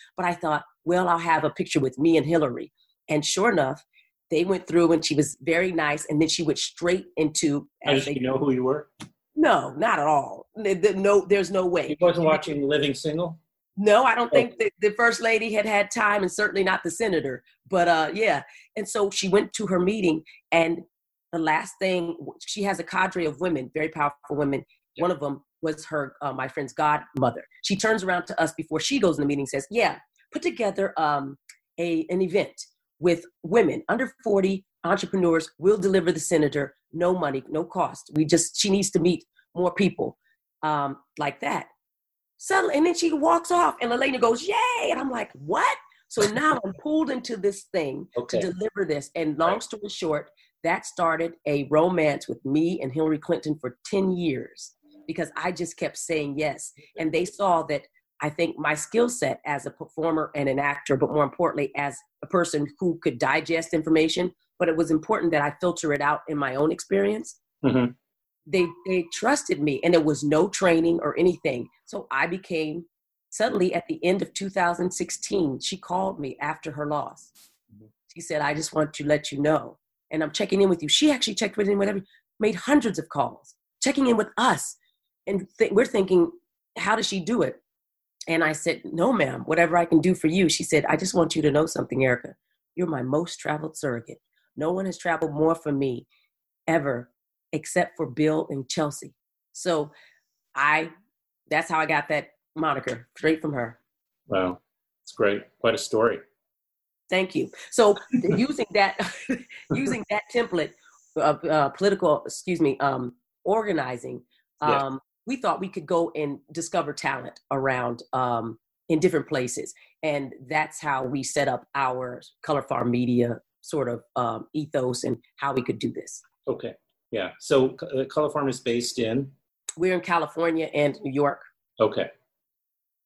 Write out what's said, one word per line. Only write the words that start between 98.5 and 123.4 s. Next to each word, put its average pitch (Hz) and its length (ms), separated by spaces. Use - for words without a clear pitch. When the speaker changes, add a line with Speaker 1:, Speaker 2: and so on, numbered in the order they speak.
Speaker 1:
Chelsea." 147 440
So 151 380
I, 151 360
that's 160 200
how 160 100
I 156 60
got 151 240
that 147 160
moniker, 135 520
straight 156 240
from 151 120
her. 120 260
Speaker 2:
Wow. 92 320
It's - 100
great. 104 280
Quite 113 160
a - 20
story. 110 300
Speaker 1:
Thank 190 260
you. - 140
So 208 320
Speaker 2:
<laughs> - 80
Speaker 1:
using 277 280
that, 196 200
<laughs> - 460
using 247 360
that 208 140
template 233 380
of, 151 260
uh, 151 260
political, 185 560
excuse - 360
me, 143 180
um, 127 360
organizing, 135 800
Speaker 2:
Yes. 143 220
Speaker 1:
um, 135 160
we 254 160
thought 175 180
we 190 160
could 165 100
go 170 300
and 143 240
discover 160 420
talent 135 460
around, 127 520
um, 120 440
in 160 100
different 165 280
places. 127 460
And 143 300
that's 156 320
how 139 220
we 131 200
set 139 240
up 123 180
our 127 460
Color 151 200
Farm 123 280
Media 120 480